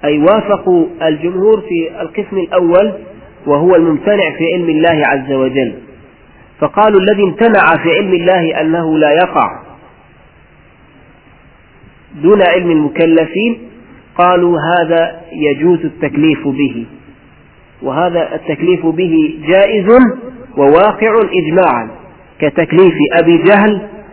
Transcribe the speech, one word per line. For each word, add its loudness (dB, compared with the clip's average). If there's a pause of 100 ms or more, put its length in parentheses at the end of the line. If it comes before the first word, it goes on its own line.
أي 0
وافقوا 0 (160)
الجمهور 0
في -6
القسم -8
الأول 0 (540)
وهو 2
الممتنع 0
في -2 (100)
علم -2
الله 0
عز -2
وجل، -2 (840)
فقالوا: 2
الذي 0
امتنع 2
في 0
علم -2
الله 0
أنه -2
لا 2
يقع 0 (2500)
دون 4
علم 2
المكلفين، 0 (600)
قالوا: 2
هذا -2 (120)
يجوز 0
التكليف -2
به، -4 (960)
وهذا -2
التكليف -2
به 0 (100)
جائز 2 (680)
وواقع 2
إجماعا، 0 (500)
كتكليف 2 (180)
أبي 2
جهل 2 (240)